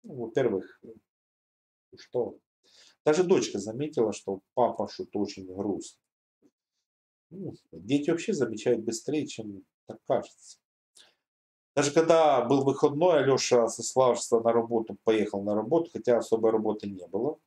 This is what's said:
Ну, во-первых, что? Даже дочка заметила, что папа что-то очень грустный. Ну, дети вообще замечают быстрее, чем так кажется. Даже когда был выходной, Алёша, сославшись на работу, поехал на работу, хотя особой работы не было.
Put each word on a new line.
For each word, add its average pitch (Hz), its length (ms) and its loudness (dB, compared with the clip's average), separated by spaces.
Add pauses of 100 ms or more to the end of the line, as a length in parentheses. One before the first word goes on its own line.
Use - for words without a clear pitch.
Ну, 123 240 -10
во-первых, 110 540 -2 (1160)
что? - 400 -6 (680)
Даже 165 220 4
дочка 143 340 2
заметила, 110 540 -2
что 95 260 -8 (140)
папа 113 340 0
что-то - 320 -10
очень 98 260 -6
грустный. 92 540 -6 (1300)
Ну, 175 260 -12 (180)
дети 131 360 -2
вообще 170 220 -2
замечают 110 540 0
быстрее, 135 420 -4
чем 104 380 -14 (200)
так 110 220 -16
кажется. - 520 -6 (1160)
Даже 143 160 2
когда 160 540 6
был 131 180 2
выходной, 147 600 2
Алёша, 123 440 4
сославшись - 640 0
на 113 220 2
работу, 113 500 -2
поехал 101 400 0
на 104 120 -2
работу, 160 360 0
хотя 113 260 0
особой 110 340 2
работы 107 380 -2
не 92 180 -12
было. 127 400 -4